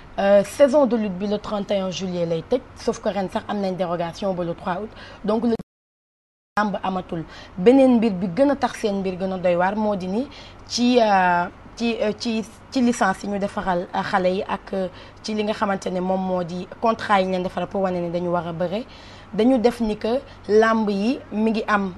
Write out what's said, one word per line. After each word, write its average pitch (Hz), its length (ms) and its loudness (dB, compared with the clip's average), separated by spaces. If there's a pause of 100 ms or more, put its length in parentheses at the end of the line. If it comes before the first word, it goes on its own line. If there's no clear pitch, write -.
(180)
euh, 202 260 6
saison 285 400 6
de 240 140 2
lutte 208 180 -2
bi 196 100 -6
le 208 120 -2
trente - 320 -6
et 208 80 0
un 190 120 -2
juillet 175 360 -4
lay 165 160 -2
tëj, 254 180 -2 (160)
sauf - 240 -4
que - 80 -2
ren 190 240 -2
sax 214 160 -4
am 208 120 -4
nañ 190 140 -2
dérogation 175 600 -4
ba 175 100 -4
le 170 100 -4
trois 180 280 -6
août, 214 80 -10 (340)
donc 220 200 0
le 233 100 2 (1040)
làmb 208 240 0
amatul. 185 420 -6 (320)
Beneen 254 400 6
mbir 220 160 2
bi 185 140 -4 (100)
gën 277 140 4
a 285 60 0
tax 247 240 -2
seen 196 200 -2
mbir 190 200 -4
gën 190 120 -4
a 185 60 -6
doy 175 180 2
waar 185 200 2
moo 208 200 0
di 185 100 -6
ni 214 200 -2 (420)
ci, 240 320 2
euh, 185 460 4 (300)
ci, 233 240 -2
euh, 214 180 0
ci, 226 260 -2 (260)
ci 262 120 0
licence 233 420 2
yi 196 60 -6
ñu 202 80 -4
defaral, 190 560 -2
euh, 196 80 -2
xale 185 320 0
yi 196 80 -2
ak, - 320 -8
euh, 190 140 -2 (340)
ci 214 120 -6
li 214 100 0
nga 214 100 -2
xamante 196 360 -2
ne 185 100 -2
moom 185 200 -2
moo 185 240 -2
di 180 220 -8 (140)
contrat 226 400 2
yi 190 60 0
ñu 190 60 -2
leen 180 100 -2
defaral 180 260 -4
pour 196 140 -4
wane 180 180 0
ne 170 100 -4
dañu 175 200 -2
war 170 160 -2
a 170 60 -8
bëre, 180 320 -4 (480)
dañu 240 260 4
def 233 220 2
ni 214 160 0
que 226 240 -2 (280)
làmb 220 420 4
yi 208 280 0 (140)
mi 220 180 2
ngi 220 160 0
am 196 320 0